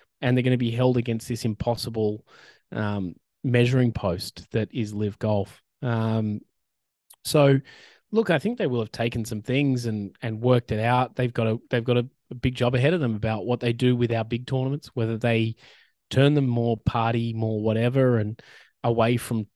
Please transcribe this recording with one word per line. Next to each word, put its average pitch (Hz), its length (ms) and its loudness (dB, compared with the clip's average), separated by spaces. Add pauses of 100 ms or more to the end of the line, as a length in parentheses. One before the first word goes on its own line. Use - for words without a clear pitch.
(200)
and 127 160 2
they're 127 80 2
gonna 127 140 2
be 120 140 0
held 123 260 2
against 117 300 -2
this 120 180 -4
impossible, 110 800 -2 (460)
um, 104 420 -4 (300)
measuring 123 480 4
post 92 600 -6
that 110 220 -4
is 107 220 -4
Live 104 240 -4
Golf. 104 420 -2 (220)
Um, 113 580 -2 (840)
so, 139 360 4 (520)
look, 208 200 2
I 156 80 4
think 233 180 -4
they 214 80 -2
will 123 140 0
have 107 120 -4
taken 117 340 -4
some 107 180 -8
things 131 420 0
and, 107 380 -6
and 110 180 -6
worked 123 300 2
it 107 80 -2
out. 123 360 0
They've 123 160 -2
got 117 140 0
a, 110 140 0 (100)
they've 120 140 0
got 123 140 2
a, 123 120 -2 (220)
a - 40 -14
big 127 200 -2
job 123 180 0
ahead 135 220 2
of 180 40 0
them 120 140 0
about 107 320 -4
what 120 140 -2
they 120 120 0
do 123 240 2
with 120 160 0
our 113 120 0
big 120 240 -6
tournaments, 135 480 -4
whether 113 240 -2
they 113 360 2 (540)
turn 139 240 4
them 139 140 2
more 117 300 0
party, 117 540 -2
more 110 300 -2
whatever, 120 560 2
and 107 240 -4 (420)
away 117 340 2
from 113 280 -4 (100)